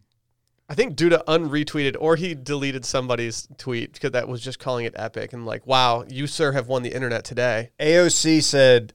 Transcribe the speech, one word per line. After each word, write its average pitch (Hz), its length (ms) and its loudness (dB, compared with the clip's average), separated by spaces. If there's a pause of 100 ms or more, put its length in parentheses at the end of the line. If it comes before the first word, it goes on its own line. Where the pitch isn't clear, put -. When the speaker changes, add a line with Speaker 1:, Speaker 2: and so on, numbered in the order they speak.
(680)
Speaker 1:
I 151 60 -12
think 190 220 0
Duda 165 280 4
unretweeted 151 720 0
or 160 180 2
he 170 180 -4
deleted 135 500 -6
somebody's 120 640 -4 (100)
tweet 120 420 -8
'cause 139 120 -4
that 117 160 -2
was 123 140 -8
just 127 160 -12
calling 123 260 -6
it 113 120 -8
epic 110 360 -10
and 120 140 -12
like, 110 200 -10
"Wow, 123 420 2
you, 135 180 -8
sir, 147 260 -2
have 131 140 -4
won 127 160 -2
the 120 120 -6
internet 120 300 -6
today." 120 540 -4
Speaker 2:
A 156 200 4
O 175 100 6
C 160 320 2
said, 127 540 6